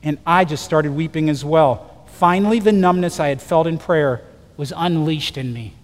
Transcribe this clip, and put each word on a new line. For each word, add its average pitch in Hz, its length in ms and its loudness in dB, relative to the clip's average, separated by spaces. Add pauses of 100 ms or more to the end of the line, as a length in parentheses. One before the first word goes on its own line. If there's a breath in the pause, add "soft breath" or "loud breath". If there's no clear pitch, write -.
and 147 240 -4
I 175 180 4
just 151 180 -6
started 151 300 0
weeping 156 380 -2
as 139 120 -4
well. 147 440 2 (200)
Finally, 202 540 2
the 214 120 2
numbness 180 460 2
I 151 100 0
had 135 120 -4
felt 160 260 0
in 165 120 -4
prayer 143 420 0 (380)
was 147 180 -10
unleashed 160 640 -2
in 127 160 -8
me. 110 180 -14 (120)